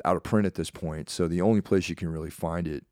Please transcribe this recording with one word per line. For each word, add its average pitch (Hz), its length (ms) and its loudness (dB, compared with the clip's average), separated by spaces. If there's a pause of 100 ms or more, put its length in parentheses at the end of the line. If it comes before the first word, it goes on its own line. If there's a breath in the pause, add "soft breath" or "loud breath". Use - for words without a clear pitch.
out 90 120 4
of - 60 -2
print 104 240 2
at 90 100 -2
this - 140 -4
point. 78 380 -8
So - 180 0
the 85 140 0
only 104 220 4
place 95 260 2
you 87 60 -4
can 85 140 -6
really 80 220 -6
find 85 380 -4
it 73 240 -6